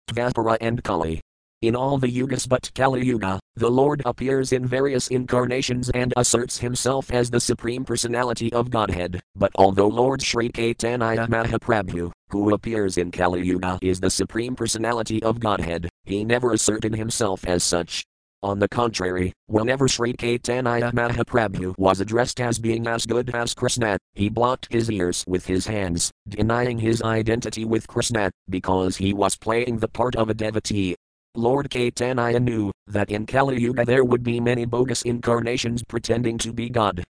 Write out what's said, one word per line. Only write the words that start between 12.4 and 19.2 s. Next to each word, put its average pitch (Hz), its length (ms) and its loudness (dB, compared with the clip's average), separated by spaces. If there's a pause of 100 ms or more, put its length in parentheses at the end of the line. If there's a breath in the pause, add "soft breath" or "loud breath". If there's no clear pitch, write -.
appears 104 440 0
in 87 140 0
Kali 90 340 0
Yuga, 92 360 0
is 92 180 2
the 92 100 2
Supreme 117 460 -2
Personality 113 680 -2
of 113 180 0
Godhead, 85 480 -2 (160)
he 98 180 -2
never 120 300 2
asserted 110 420 0
himself 110 500 -2
as 90 160 0
such. - 440 -2 (380)
On 101 160 -2
the 101 80 2
contrary, 92 680 -2 (140)